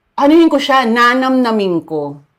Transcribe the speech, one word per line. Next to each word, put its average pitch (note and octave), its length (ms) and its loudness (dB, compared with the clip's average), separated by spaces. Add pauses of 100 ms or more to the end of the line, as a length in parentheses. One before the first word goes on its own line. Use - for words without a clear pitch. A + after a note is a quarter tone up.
(160)
anuhin D#4 320 4
ko D4+ 80 -2
siya, C4+ 320 0
nanamnamin A#3+ 960 0
ko. D3 400 -8 (160)